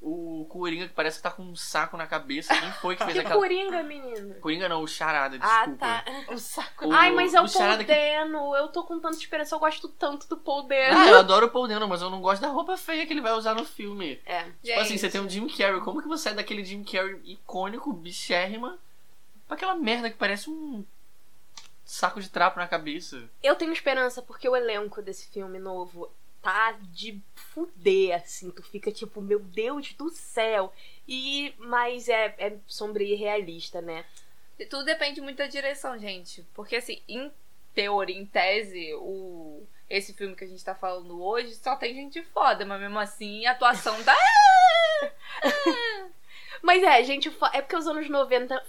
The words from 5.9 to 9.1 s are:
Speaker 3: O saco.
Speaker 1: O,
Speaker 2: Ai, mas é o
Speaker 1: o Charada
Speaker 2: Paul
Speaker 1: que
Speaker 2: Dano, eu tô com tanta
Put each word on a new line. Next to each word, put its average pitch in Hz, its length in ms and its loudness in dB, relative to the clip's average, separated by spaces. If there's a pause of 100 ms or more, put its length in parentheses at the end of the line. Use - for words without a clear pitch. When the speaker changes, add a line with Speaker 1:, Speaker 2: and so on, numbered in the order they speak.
Speaker 3:
O 240 40 -8
saco. - 500 -8
Speaker 1:
O, 320 60 4
Speaker 2:
Ai, 349 180 10
mas 349 220 2
é 349 80 10
o - 20 2
Speaker 1:
o - 40 0
Charada 214 360 4
Speaker 2:
Paul - 40 -2
Speaker 1:
que 302 60 6
Speaker 2:
Dano, 302 640 2
eu 302 140 0
tô 339 160 -6
com 339 160 -8
tanta 320 160 -4